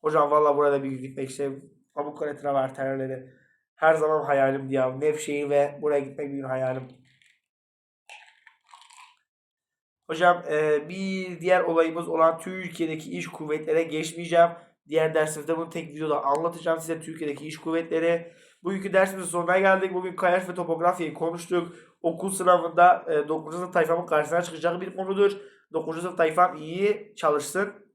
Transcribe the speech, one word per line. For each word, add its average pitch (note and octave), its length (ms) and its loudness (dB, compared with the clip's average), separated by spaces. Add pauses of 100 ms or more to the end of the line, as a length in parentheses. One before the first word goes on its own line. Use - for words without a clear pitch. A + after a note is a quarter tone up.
Hocam D3+ 300 2
valla D3 260 6
burada C#3+ 260 2
bir C3+ 60 -6
gün C3 120 -6
gitmek C3 280 -8
isterim. C3+ 440 -8 (200)
Pamukkale D3 440 -8
travertenleri. C3+ 960 -4 (420)
Her D#3+ 200 6
zaman D#3 300 2
hayalimdi C3+ 480 2
ya. B2+ 180 2
Nevşehir D3 580 -2
ve C#3+ 320 2
buraya D3 180 2
gitmek C#3 280 -8
bir C#3 80 -8
gün C#3 80 -6
hayalim. C3 440 -4 (3250)
Hocam, F3 420 4
e, D3+ 380 2
bir F#3 520 -6
diğer F3+ 200 4
olayımız E3 480 0
olan E3 280 4
Türkiye'deki E3+ 800 -6
iş E3+ 100 -8
kuvvetlere D#3 560 -2
geçmeyeceğim. E3 680 0 (380)
Diğer D#3 260 0
dersimizde D#3 440 -2
bunu E3 120 -8
tek E3+ 200 -10
videoda D3+ 340 -4
anlatacağım E3 560 -2
size D#3+ 220 -6
Türkiye'deki D3+ 460 -8
iş D#3 100 -12
kuvvetleri. E3 760 -2 (300)
Bugünkü F#3+ 300 -4
dersimizin F#3+ 360 2
sonuna F3 300 2
geldik. F#3+ 340 4
Bugün F3+ 220 -4
kayaç F#3 340 2
ve F3 40 -8
topografyayı E3 600 0
konuştuk. E3+ 640 -4 (260)
Okul E3+ 280 -2
sınavında, F3 800 6
e, D3+ 200 0
dokuzuncu D#3 300 -4
sınıf F3+ 160 -8
tayfamın E3+ 320 2
karşısına D#3+ 360 2
çıkacak E3+ 400 -4
bir F#3 140 -10
konudur. F#3+ 360 2 (420)
Dokuzuncu D#3+ 340 -4
sınıf F3+ 100 -10
tayfam E3+ 380 2
iyi F3+ 600 -4
çalışsın. E3 580 -2 (220)